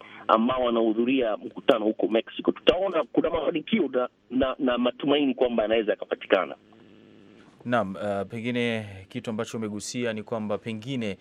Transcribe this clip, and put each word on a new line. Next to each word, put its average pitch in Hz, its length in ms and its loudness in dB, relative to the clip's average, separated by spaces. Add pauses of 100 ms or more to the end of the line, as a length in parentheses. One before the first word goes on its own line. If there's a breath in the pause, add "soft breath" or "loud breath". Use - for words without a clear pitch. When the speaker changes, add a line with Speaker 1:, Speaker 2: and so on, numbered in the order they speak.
(280 loud breath)
Speaker 1:
ambao 127 360 4
wanahudhuria 117 760 2
mkutano 107 480 0
huko 107 220 0
Mexico. - 440 0
Tutaona 175 520 2
kuna - 260 0
mafanikio 165 580 0
na, 127 220 -2 (220)
na, 127 280 0
na 127 180 2
matumaini 135 560 2
kwamba 120 300 2
yanaweza 107 280 2
yakapatikana. 90 640 0 (1080 loud breath)
Speaker 2:
Naam, 110 300 2
uh, 98 340 -2
pengine 117 560 -2 (240)
kitu 120 200 -10
ambacho 113 280 -4
umegusia 110 560 -4
ni 110 100 -8
kwamba 107 340 -4
pengine, 113 640 -6